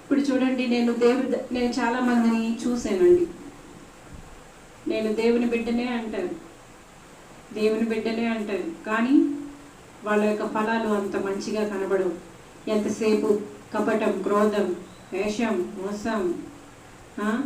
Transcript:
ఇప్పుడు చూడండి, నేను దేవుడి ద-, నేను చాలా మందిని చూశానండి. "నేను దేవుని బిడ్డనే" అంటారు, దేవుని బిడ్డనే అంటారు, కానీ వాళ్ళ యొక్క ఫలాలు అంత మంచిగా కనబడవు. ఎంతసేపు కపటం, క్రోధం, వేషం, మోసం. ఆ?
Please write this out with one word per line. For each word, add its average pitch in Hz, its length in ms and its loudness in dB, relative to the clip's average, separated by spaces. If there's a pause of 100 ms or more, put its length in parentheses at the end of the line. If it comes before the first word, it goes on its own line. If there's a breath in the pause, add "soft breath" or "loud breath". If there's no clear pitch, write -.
ఇప్పుడు 277 180 0
చూడండి, 254 480 0
నేను 233 260 2
దేవుడి 240 340 4
ద-, - 240 -2
నేను 247 280 0
చాలా 240 200 0
మందిని 226 580 2 (100)
చూశానండి. 180 600 4 (1600)
"నేను 214 260 0
దేవుని 233 320 2
బిడ్డనే" 233 400 0
అంటారు, 220 440 -4 (1200)
దేవుని 220 300 2
బిడ్డనే 226 420 -2
అంటారు, 214 600 -4
కానీ 233 500 4 (680)
వాళ్ళ 208 200 2
యొక్క 214 240 0
ఫలాలు 220 400 0
అంత 202 300 0
మంచిగా 208 500 -2
కనబడవు. 190 440 0 (580)
ఎంతసేపు 214 680 2 (340)
కపటం, 214 480 0
క్రోధం, 202 540 2 (380)
వేషం, 208 640 -2
మోసం. 208 560 -2 (880)
ఆ? 220 240 0